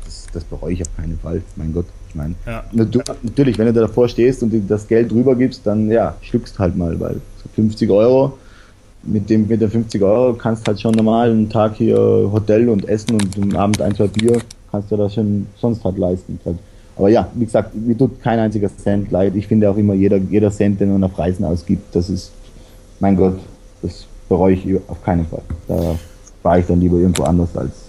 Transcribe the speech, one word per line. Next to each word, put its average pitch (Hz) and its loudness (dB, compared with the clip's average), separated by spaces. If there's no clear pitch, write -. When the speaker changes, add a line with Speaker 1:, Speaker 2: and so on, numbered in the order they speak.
Speaker 1:
das, - -16
das 80 -10
bereue 82 -8
ich 95 -4
auf - -10
keinen 82 -8
Fall. 90 -6
Mein 80 -6
Gott, 87 -4
ich - -16
mein, 78 -8
Speaker 2:
Ja. 113 -10
Speaker 1:
natu-, 113 0
natürlich, 120 0
wenn 110 2
du 117 4
da 113 4
davor 113 2
stehst 123 0
und 110 0
dir 110 0
das 104 -2
Geld 113 2
rübergibst, 123 2
dann, 107 0
ja, 101 2
schluckst - -6
halt 92 0
mal, 85 -2
weil 82 -6
so - -16
fünfzig 110 0
Euro, 131 4
mit 101 -2
dem, 110 4
mit 110 0
den 104 2
fünfzig 113 -2
Euro 120 4
kannst 113 -4
halt 104 -2
schon 113 0
normal 113 2
einen 107 2
Tag 107 0
hier 107 2
Hotel 107 2
und 101 0
Essen 110 -2
und 98 0
am 101 0
Abend 101 0
ein, 98 -2
zwei 104 0
Bier 117 2
kannst 101 -6
du 107 0
das 101 -2
schon 104 -2
sonst 117 -2
halt 92 -4
leisten 92 -4
halt. 85 -4
Aber 98 4
ja, 107 4
wie 120 -2
gesagt, 107 -2
mir 113 -2
tut 120 0
kein 113 0
einziger 104 0
Cent 101 -2
leid. 92 0
Ich 101 -4
finde 104 2
auch 98 -2
immer, 104 2
jeder, 98 4
jeder 98 2
Cent, 101 0
den 98 2
man 98 2
auf 92 -2
Reisen 92 -2
ausgibt, - -4
das 92 0
ist, - -8
mein 98 4
Gott, 92 2
das - -10
bereue 95 4
ich 92 -2
auf - -14
keinen 85 0
Fall. 82 -10
Da 85 -2
fahre 87 4
ich 90 0
dann 90 2
lieber 87 4
irgendwo 87 2
anders 85 0
als, 67 -6